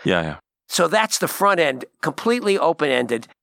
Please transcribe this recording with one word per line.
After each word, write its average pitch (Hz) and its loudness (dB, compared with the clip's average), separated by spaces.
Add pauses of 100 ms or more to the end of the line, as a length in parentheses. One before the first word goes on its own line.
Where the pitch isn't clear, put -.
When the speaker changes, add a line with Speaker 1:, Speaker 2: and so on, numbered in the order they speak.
Speaker 1:
Yeah, 90 2
yeah. 80 -6 (300)
Speaker 2:
So 170 0
that's 214 0
the 165 -2
front 196 0
end, 131 -2 (160)
completely 202 0
open-ended. 123 0 (140)